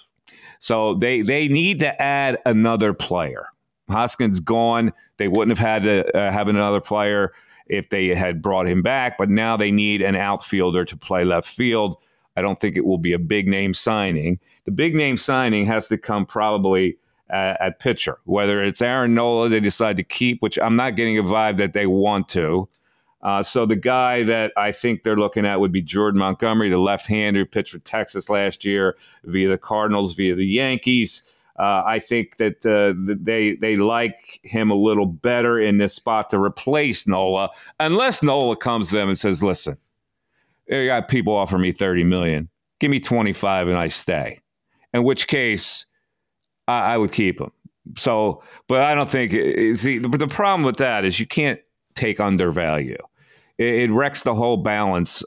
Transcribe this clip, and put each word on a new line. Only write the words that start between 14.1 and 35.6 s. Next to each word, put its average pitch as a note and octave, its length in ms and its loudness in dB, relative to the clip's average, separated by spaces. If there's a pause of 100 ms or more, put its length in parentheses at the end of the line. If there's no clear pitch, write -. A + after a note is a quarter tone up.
The G2+ 60 -6
big D3+ 220 0
name C#3+ 220 0
signing A#2+ 520 0
has A2 200 0
to G#2+ 100 0
come G#2 280 -2
probably, F#2+ 720 0 (320)
uh, F#2+ 320 -2
at F#2 180 -4
pitcher, - 460 -4
whether G2+ 360 0
it's G2+ 200 -2
Aaron A#2+ 340 2
Nola A#2 320 2
they A2+ 140 2
decide G#2 340 0
to F2+ 80 -2
keep, A#2+ 380 -2
which G#2+ 180 -2
I'm A2+ 160 2
not B2 220 0
getting A2+ 200 0
a G#2 60 2
vibe G#2+ 320 0
that F#2+ 160 0
they G2+ 160 0
want G2 420 2
to. F2 380 0 (540)
Uh, G2+ 200 0
so A#2 240 0
the G#2+ 120 2
guy B2 460 0
that A2 340 0
I G#2 160 0
think A#2+ 300 -4
they're G#2+ 120 0
looking G#2 300 0
at G2+ 160 0
would F#2+ 100 2
be F#2 100 0
Jordan G2 380 0
Montgomery, G#2+ 500 0
the F2+ 80 4
left-hander G2+ 640 0
who F#2+ 60 0
pitched - 260 -4
for F2 80 -16
Texas - 500 -6
last G2+ 360 -2
year G2 320 0 (260)
via F#2+ 240 0
the F#2+ 100 2
Cardinals, G#2+ 560 -2
via F2+ 220 0
the F#2+ 100 0
Yankees. B2 800 0 (360)
Uh, G2 280 2
I A2+ 100 0
think A#2 400 -4
that, G#2+ 300 -2
uh, G#2 260 4 (140)
th-, G2+ 120 -4
they, G#2+ 360 0
they G#2+ 220 -2
like A2+ 640 -2
him A2 260 0
a G2+ 60 2
little G#2 320 2
better A#2 520 0
in G#2 200 4